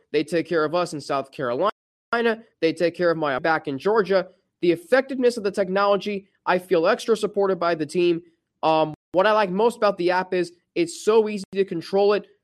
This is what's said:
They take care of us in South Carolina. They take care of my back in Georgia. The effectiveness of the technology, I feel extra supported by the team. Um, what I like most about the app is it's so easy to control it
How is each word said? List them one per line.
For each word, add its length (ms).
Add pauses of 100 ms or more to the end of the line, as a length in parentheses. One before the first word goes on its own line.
(120)
They 120
take 240
care 180
of 100
us 180
in 80
South 300
Carolina. 400 (880)
They 120
take 220
care 140
of 80
my 220
back 280
in 120
Georgia. 480 (340)
The 100
effectiveness 640
of 80
the 80
technology, 760 (180)
I 120
feel 300
extra 300
supported 400
by 180
the 100
team. 360 (420)
Um, 300 (180)
what 160
I 60
like 160
most 260
about 220
the 140
app 220
is 200 (200)
it's 300
so 240
easy 160 (100)
to 120
control 480
it 140 (160)